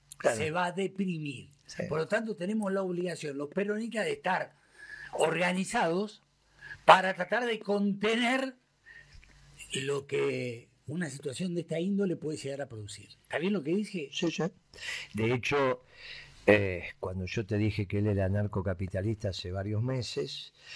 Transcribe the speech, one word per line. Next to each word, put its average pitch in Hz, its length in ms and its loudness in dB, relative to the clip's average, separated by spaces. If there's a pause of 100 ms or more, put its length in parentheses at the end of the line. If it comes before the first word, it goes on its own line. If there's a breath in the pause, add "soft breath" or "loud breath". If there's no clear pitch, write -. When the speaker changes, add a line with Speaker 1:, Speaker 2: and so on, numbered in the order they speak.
(180)
Speaker 1:
Claro. 123 180 2
Speaker 2:
se 156 140 0
va 160 160 2
a 175 60 -2
deprimir. 170 760 -4 (180)
Speaker 1:
Sí. - 220 -6
Speaker 2:
Por 151 100 0
lo 160 100 -2
tanto, 220 280 -2
tenemos 202 360 -2
la 196 100 0
obligación, 170 560 -4
los 143 100 -6
peronistas, 208 560 -2
de 156 80 0
estar 180 420 -4 (580 loud breath)
organizados 180 1120 2 (600 loud breath)
para 185 300 10
tratar 214 320 0
de 220 120 0
contener 220 960 0 (1160 loud breath)
lo 139 340 -2
que 127 640 -2 (200)
una 160 200 -2
situación 147 460 -4
de 170 80 -2
esta 160 180 -2
índole 196 360 2
puede 151 200 -4
llegar 139 240 -6
a 139 80 -6
producir. 107 400 -12 (140)
¿Está - 160 -4
bien 190 160 2
lo 170 80 0
que 151 120 0
dije? 190 380 -2
Speaker 1:
Sí, 170 180 0
sí. 156 120 -2 (720 loud breath)
De 110 180 2
hecho, 131 520 2 (640 loud breath)
eh, 95 380 6 (160)
cuando 92 240 -4
yo 98 220 -2
te 104 100 0
dije 104 300 2
que 101 140 0
él 107 80 2
era 98 180 4
anarcocapitalista 98 1040 -2
hace 92 200 -6
varios 101 320 -2
meses, 131 720 -4 (240 loud breath)